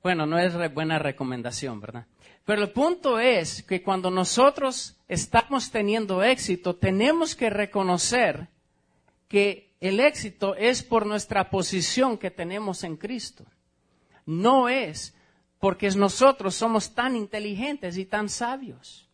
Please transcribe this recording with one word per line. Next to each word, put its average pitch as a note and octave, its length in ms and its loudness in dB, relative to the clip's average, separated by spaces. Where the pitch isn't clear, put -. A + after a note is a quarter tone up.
Bueno, E3+ 240 0
no E3 120 0
es F3 160 2
re-, E3+ 140 -2
buena D#3 300 -2
recomendación, B2+ 800 -6
¿verdad? A2+ 260 -14
Pero G#3 180 0
el G3+ 80 -2
punto C#4+ 480 0
es A3+ 440 2
que F#3 200 -4
cuando F#3 280 0
nosotros B3+ 880 2
estamos - 640 0
teniendo G3+ 520 0
éxito, F#3+ 540 0
tenemos B3+ 580 2
que A3+ 160 0
reconocer G3 1000 0
que G3+ 520 0
el F#3+ 200 0
éxito A3 540 0
es A#3+ 280 0
por A3 220 2
nuestra G3+ 460 -2
posición G3 680 0
que F#3 140 -6
tenemos F#3+ 540 -8
en E3 120 -6
Cristo. - 480 -10
No A#3+ 460 4
es A3 440 -6
porque F#3+ 320 0
nosotros G3+ 640 2
somos A3+ 400 -2
tan B3 220 -2
inteligentes G#3 840 -6
y F#3+ 80 -6
tan G#3 240 -4
sabios. A#3+ 840 -10